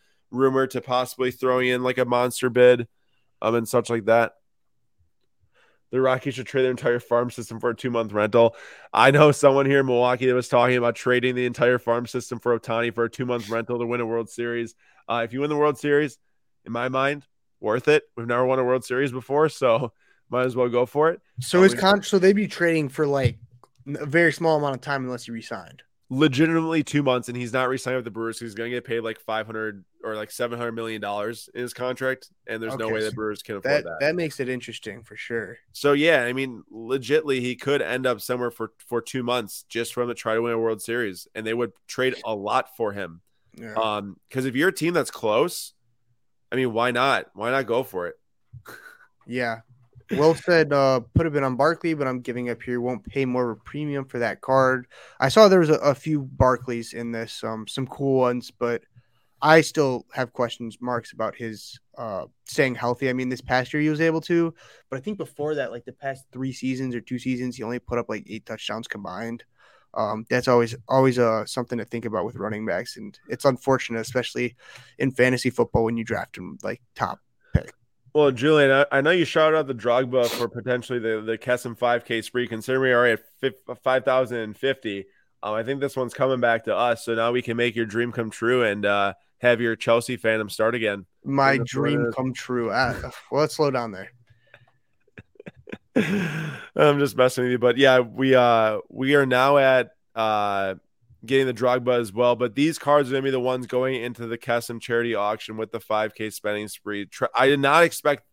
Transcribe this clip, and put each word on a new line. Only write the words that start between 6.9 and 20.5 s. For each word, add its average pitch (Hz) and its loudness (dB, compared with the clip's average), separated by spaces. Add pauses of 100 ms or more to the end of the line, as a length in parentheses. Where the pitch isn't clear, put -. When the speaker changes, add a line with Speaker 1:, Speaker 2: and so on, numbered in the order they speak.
Speaker 1:
farm 120 0
system 113 -12
for 120 -2
a 113 -2
two-month 117 -4
rental. 110 4 (360)
I 131 8
know 147 8
someone 139 4
here 139 4
in 135 0
Milwaukee 123 2
that 127 4
was 123 -2
talking 123 4
about 120 0
trading 123 0
the 123 -2
entire 123 2
farm 117 -2
system 120 -8
for 120 0
Ohtani 117 -4
for 117 0
a 110 -2
two-month 123 -6
rental 113 -4
to 120 -4
win 120 -4
a 117 -4
World 113 -4
Series. 120 -8 (340)
Uh, 117 -2
if 113 -8
you 135 -6
win 147 -2
the 151 -2
World 147 2
Series, 147 0 (480)
in 110 -12
my 120 -4
mind, 139 -2 (320)
worth 107 0
it. 151 4 (120)
We've 117 -8
never 120 2
won 131 2
a 127 0
World 123 0
Series 131 -2
before, 139 0
so 120 0 (380)
might 127 0
as 123 -4